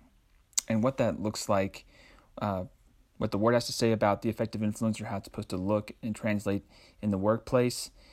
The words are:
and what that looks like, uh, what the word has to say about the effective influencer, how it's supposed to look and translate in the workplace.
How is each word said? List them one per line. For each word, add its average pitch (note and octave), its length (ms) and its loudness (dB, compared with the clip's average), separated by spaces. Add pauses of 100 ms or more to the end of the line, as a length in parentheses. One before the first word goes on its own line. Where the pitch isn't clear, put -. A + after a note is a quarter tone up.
(680)
and A2 120 0
what C3 180 0
that G#2 220 0
looks - 280 -4
like, G2 360 0 (560)
uh, G2 220 -2 (540)
what A2 120 -2
the - 80 -2
word A#2 160 4
has A#2+ 140 4
to - 40 -8
say A#2 200 2
about G#2 320 2
the A#2 60 0
effective G#2+ 320 -4
influencer, G#2+ 440 -2
how G2+ 120 -6
it's - 80 -10
supposed - 240 -10
to G2 60 -4
look G2+ 360 0 (100)
and A2 140 -4
translate G2+ 500 -2 (380)
in G#2 80 0
the F#2+ 80 0
workplace. A#2+ 720 0 (220)